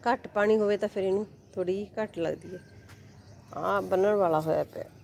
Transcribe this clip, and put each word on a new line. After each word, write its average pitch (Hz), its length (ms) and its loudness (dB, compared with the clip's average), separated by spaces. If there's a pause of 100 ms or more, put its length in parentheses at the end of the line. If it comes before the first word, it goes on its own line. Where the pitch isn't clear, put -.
ਘੱਟ 240 200 0
ਪਾਣੀ 214 300 2
ਹੋਵੇ 208 200 2
ਤਾਂ 208 120 -2
ਫਿਰ 196 140 -4
ਇਹਨੂੰ 196 220 0 (280)
ਥੋੜ੍ਹੀ 185 220 -2
ਜਿਹੀ 202 120 -6 (120)
ਘੱਟ 214 200 -8
ਲੱਗਦੀ 165 360 -6
ਹੈ। 175 40 -12 (960)
ਆਹ 190 260 0
ਬੰਨਣ 190 340 2
ਵਾਲਾ 170 240 4
ਹੋਇਆ 156 260 0
ਪਿਆ - 240 -14 (140)